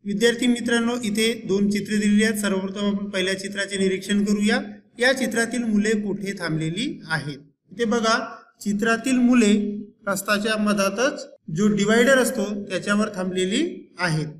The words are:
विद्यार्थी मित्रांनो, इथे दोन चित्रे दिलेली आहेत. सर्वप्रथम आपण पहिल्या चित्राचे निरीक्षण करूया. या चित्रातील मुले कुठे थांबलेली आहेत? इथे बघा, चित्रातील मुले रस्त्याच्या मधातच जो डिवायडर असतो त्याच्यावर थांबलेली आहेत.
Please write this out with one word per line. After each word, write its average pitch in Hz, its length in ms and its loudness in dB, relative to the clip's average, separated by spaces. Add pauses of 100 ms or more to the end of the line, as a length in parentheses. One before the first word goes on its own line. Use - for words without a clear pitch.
विद्यार्थी 233 420 0
मित्रांनो, 240 460 0 (100)
इथे 208 440 0
दोन 196 220 2
चित्रे 208 280 -2
दिलेली 208 260 4
आहेत. 220 120 2
सर्वप्रथम 196 520 -2
आपण 202 220 -2
पहिल्या 190 300 -2
चित्राचे 202 380 -6
निरीक्षण 190 460 0
करूया. 208 380 2 (380)
या 254 140 2
चित्रातील 240 500 -2
मुले 214 280 2
कुठे 202 420 -4
थांबलेली 170 720 -4
आहेत? 147 300 -6 (340)
इथे 233 140 -2
बघा, 220 520 0 (240)
चित्रातील 226 560 0
मुले 240 640 4 (260)
रस्त्याच्या 208 500 -2
मधातच 208 720 0 (280)
जो 208 120 2
डिवायडर 220 500 4
असतो 208 460 -2
त्याच्यावर 208 520 -2
थांबलेली 185 840 -2
आहेत. 156 280 0 (120)